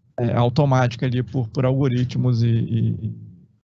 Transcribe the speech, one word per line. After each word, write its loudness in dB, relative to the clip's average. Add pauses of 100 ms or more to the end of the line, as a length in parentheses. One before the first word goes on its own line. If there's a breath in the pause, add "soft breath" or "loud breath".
(200)
é, 0
automática 2
ali 0
por, -4
por -2
algoritmos 0
e, 2
e, -2 (480)